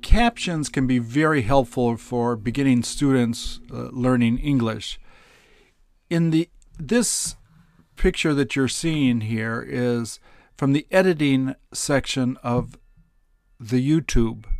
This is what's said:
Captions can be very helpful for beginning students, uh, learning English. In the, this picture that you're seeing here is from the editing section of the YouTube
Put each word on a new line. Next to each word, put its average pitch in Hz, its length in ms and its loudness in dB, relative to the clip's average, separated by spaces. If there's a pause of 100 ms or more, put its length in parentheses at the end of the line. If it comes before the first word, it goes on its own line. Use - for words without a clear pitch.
Captions 185 640 2
can 135 180 -2
be 127 120 2
very 143 440 0
helpful 123 540 0
for 120 400 -4
beginning 120 460 0
students, 123 800 0 (120)
uh, 123 180 -12
learning 123 480 2
English. 117 600 -2 (1080)
In 165 220 0
the, 160 180 0 (300)
this - 580 -2 (600)
picture - 380 2
that 139 220 0
you're 135 120 2
seeing 135 540 0
here 113 460 -4
is 120 520 -2 (360)
from 139 160 0
the 147 180 0
editing 147 640 2 (180)
section 131 720 -2
of 120 360 -4 (840)
the 123 260 0
YouTube 120 580 0 (160)